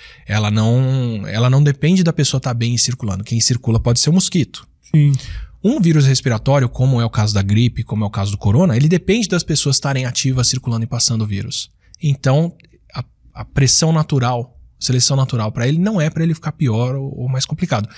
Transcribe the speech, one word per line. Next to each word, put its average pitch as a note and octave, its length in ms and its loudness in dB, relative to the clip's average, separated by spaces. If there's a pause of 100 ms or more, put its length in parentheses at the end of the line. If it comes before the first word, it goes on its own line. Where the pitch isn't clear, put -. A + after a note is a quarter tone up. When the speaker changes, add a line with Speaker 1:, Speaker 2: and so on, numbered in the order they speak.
(280)
Speaker 1:
ela G#2 240 0
não, A#2 760 0
ela A2 220 0
não C3+ 140 6
depende D3+ 400 2
da E3 100 0
pessoa C#3 260 0
tá B2+ 140 -4
bem A#2 220 -2
e A2+ 40 0
circulando. G#2 440 -4
Quem A#2 160 -2
circula A#2 400 0
pode A#2+ 200 0
ser - 100 0
o D#3 40 4
mosquito. - 540 -2 (240)
Speaker 2:
Sim. D3 200 4 (520)
Speaker 1:
Um B3 180 2
vírus D#3 240 4
respiratório, C3 640 2
como B2+ 320 2
é A#2 40 0
o A2+ 40 -2
caso G#2+ 240 0
da G#2 80 2
gripe, A2 420 2
como G#2+ 200 -4
é G2+ 40 -2
o G2+ 40 -10
caso G2+ 200 -4
do G2+ 60 -4
corona, B2 400 2
ele C#3 100 4
depende F#3 400 0
das F3 160 -2
pessoas C#3+ 340 0
estarem C3+ 280 -4
ativas, B2+ 420 -2
circulando A#2 360 -4
e A2+ 40 -4
passando A2+ 360 -2
o G#2 40 -2
vírus. G#2 440 -8 (300)
Então, D3 540 0 (380)
a, - 100 -10 (300)
a A2+ 100 -14
pressão C#3 480 0
natural, B2+ 640 -2 (240)
seleção B2+ 380 0
natural A#2+ 340 -2
pra A#2+ 160 -2
ele D#3 120 0
não G3+ 200 0
é D3+ 120 0
pra D#3+ 120 -2
ele E3 120 0
ficar - 160 -8
pior B2 440 0
ou, C3+ 260 -8
ou B2 80 -4
mais C3 160 -2
complicado. C3 520 -4